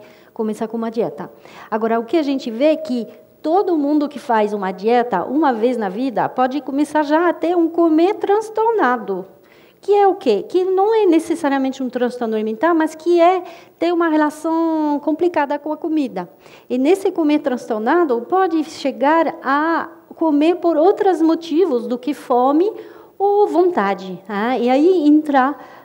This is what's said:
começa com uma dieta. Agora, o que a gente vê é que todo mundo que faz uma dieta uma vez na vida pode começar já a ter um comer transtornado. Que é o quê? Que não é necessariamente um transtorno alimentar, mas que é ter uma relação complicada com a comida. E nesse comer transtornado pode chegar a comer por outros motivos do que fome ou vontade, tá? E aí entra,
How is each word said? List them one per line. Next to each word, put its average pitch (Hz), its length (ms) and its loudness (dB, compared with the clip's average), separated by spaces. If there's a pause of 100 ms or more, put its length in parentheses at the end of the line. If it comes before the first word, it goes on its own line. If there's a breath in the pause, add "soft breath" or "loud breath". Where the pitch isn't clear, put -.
(340 loud breath)
começa 214 340 -4
com 226 100 -10
uma 226 120 -6
dieta. 220 400 -6 (400 loud breath)
Agora, 226 300 0
o 233 40 -4
que 277 140 -2
a 311 60 2
gente 269 260 -4
vê 262 220 2
é 302 40 0
que 247 320 -6 (340 loud breath)
todo 349 360 0
mundo 285 320 0
que 254 100 -14
faz 214 320 0
uma 196 200 -4
dieta 220 520 0
uma 269 300 0
vez 233 240 0
na 202 120 -4
vida 196 380 -2
pode 254 340 -2
começar 294 420 -2
já 311 260 2
a 320 40 2
ter 330 220 -2
um 330 140 2
comer 339 460 2
transtornado. 370 1120 -2 (520 soft breath)
Que 392 140 0
é 403 140 6
o 370 80 2
quê? 208 280 0
Que 359 220 -2
não 381 280 2
é 427 120 4
necessariamente 277 800 0
um 247 60 -4
transtorno 240 440 -4
alimentar, 220 400 0
mas 311 220 0
que 349 260 2
é 359 220 4 (340 loud breath)
ter 339 160 -2
uma 339 160 0
relação 311 960 0
complicada 302 560 -2
com 302 120 -8
a 302 60 -6
comida. 269 500 -4 (400 loud breath)
E 247 120 -2
nesse 349 320 2
comer 302 280 0
transtornado 247 800 -2
pode 339 420 0
chegar 285 800 -2
a 302 460 -2 (280)
comer 311 400 2
por 339 220 0
outros 370 440 2
motivos 320 640 0
do 233 100 -4
que 285 200 -4
fome 277 540 2 (500 loud breath)
ou 403 280 4
vontade, 202 800 0
tá? 220 320 -2
E 240 100 0
aí 294 400 4
entra, 294 480 4 (300 loud breath)